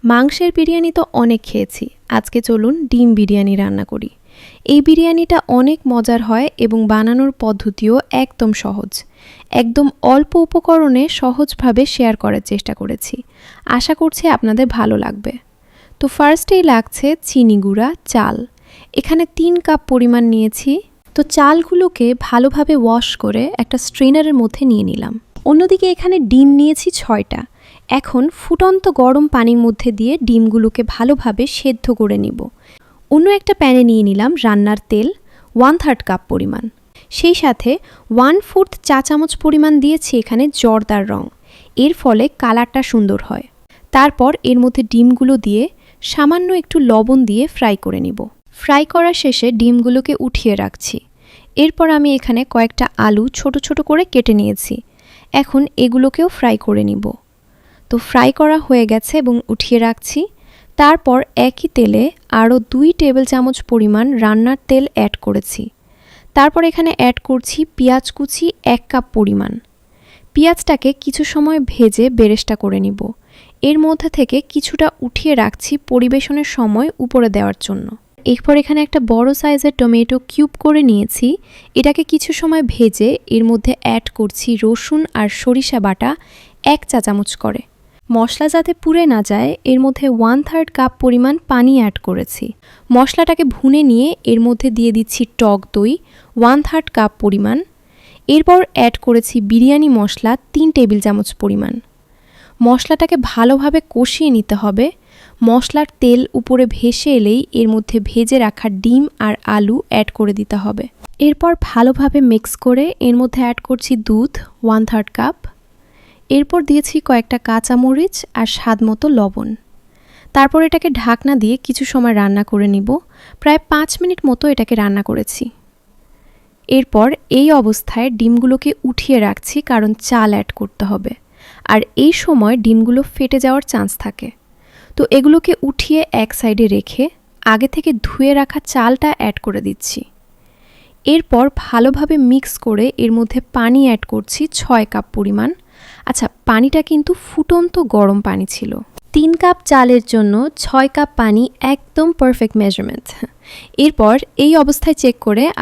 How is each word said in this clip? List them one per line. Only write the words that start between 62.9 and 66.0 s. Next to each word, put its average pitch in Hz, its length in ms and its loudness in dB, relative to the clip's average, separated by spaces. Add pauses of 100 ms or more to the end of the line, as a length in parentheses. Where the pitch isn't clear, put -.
টেবিল 262 320 2
চামচ 262 360 -2
পরিমাণ 214 440 0 (120)
রান্নার 226 500 2
তেল 269 260 2
অ্যাড 208 200 -2 (120)
করেছি। 202 380 -8 (720)